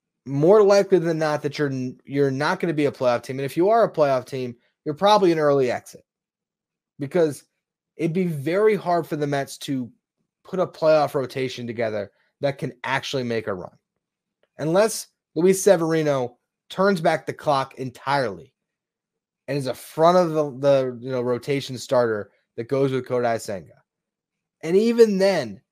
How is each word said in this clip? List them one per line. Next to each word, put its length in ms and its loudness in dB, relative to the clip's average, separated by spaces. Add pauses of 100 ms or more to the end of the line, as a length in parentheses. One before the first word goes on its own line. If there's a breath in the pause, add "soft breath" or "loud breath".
(240)
more 380 4
likely 360 4
than 200 -2
not 240 -2
that 160 -6
you're 100 0
n-, 360 -8
you're 260 0
not 280 -2
gonna 140 -4
be 140 0
a 60 -2
playoff 300 0
team. 160 -10
And 60 -6
if 120 -8
you 120 2
are 160 4
a 80 -2
playoff 320 0
team, 320 -8 (300)
you're 80 -4
probably 360 4
an 80 2
early 320 2
exit, 340 -8 (920)
because 460 -2 (520)
it'd 180 -2
be 120 0
very 500 0
hard 300 -2
for 100 -8
the 100 -2
Mets 320 -4
to 320 -6 (520)
put 160 -8
a 80 0
playoff 480 2
rotation 520 -6
together 440 -6 (300)
that 160 -4
can 160 -8 (120)
actually 400 -4
make 220 -4
a 80 -4
run. 220 -14 (840)
Unless 500 0 (260)
Luis 280 2
Severino 720 0 (320)
turns 320 0
back 240 0
the 80 -8
clock 460 -2
entirely 720 -6 (960)
and 100 -6
is 120 -6
a 40 -6
front 460 2
of 140 2
the, 260 -2
the, 420 2
you 100 -10
know, 120 -4
rotation 560 -4
starter 520 0 (260)
that 120 -10
goes 240 0
with 160 -6
Kodai 320 -2
Senga. 320 -12 (880)
And 160 0
even 400 4
then, 560 0